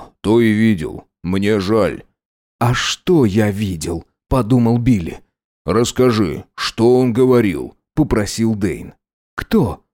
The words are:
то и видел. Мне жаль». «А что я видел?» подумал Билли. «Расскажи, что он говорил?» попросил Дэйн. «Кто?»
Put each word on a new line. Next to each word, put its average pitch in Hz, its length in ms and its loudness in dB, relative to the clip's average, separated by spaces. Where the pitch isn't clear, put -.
то 110 180 2
и 113 140 4
видел. 107 540 0
Мне 98 340 0
жаль». 95 460 0
«А 120 160 0
что - 520 0
я 104 260 2
видел?» 90 540 -6
подумал 120 480 2
Билли. 113 420 0
«Расскажи, 110 760 0
что 123 420 0
он 127 160 0
говорил?» 113 640 0
попросил 113 600 0
Дэйн. 95 400 -6
«Кто?» 135 480 -2